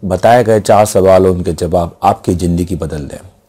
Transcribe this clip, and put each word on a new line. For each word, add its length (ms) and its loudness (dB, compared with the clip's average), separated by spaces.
बताए 400 2
गए 160 2
चार 260 2
सवाल 400 4
और 60 2
उनके 200 -4
जवाब 500 -4
आपकी 320 -2
जिंदगी 420 -4
बदल 220 -8
दें। 220 -14